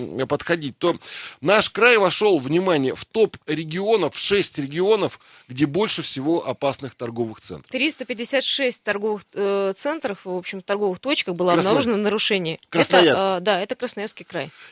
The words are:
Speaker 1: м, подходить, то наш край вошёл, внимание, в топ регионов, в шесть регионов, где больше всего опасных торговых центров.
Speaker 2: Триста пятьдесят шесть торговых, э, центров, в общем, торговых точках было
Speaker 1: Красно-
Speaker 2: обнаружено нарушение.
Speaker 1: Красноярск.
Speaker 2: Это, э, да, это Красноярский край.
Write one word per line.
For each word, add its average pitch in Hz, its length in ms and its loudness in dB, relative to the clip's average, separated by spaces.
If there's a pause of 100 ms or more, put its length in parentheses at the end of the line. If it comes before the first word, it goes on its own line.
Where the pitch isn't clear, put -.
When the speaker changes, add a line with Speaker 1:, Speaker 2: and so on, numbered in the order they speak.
(200)
Speaker 1:
м, 131 80 -2
подходить, 147 500 -2
то 170 180 0 (460)
наш 190 300 4
край 233 260 6
вошёл, 196 420 4
внимание, 147 560 2
в - 100 -12
топ 220 320 0 (100)
регионов, 165 680 0
в - 60 -6
шесть - 400 0
регионов, 175 600 0 (280)
где 127 180 -2
больше 165 380 0
всего 147 440 -2
опасных 131 460 -4
торговых 117 480 -6
центров. - 300 -14
Speaker 2:
Триста 269 340 -2
пятьдесят 247 380 -2
шесть - 400 -2
торговых, 208 400 -4 (100)
э, 175 420 0
центров, 285 500 -4
в 190 120 -10
общем, 185 240 -8
торговых 202 380 -2
точках 214 360 -2
было 175 180 4
Speaker 1:
Красно- 170 180 4
Speaker 2:
обнаружено 240 260 2
нарушение. 202 600 0 (100)
Speaker 1:
Красноярск. 165 480 4
Speaker 2:
Это, 190 200 0
э, - 40 -4
да, 185 200 0
это 226 140 -6
Красноярский - 500 -8
край. 160 260 -8 (200)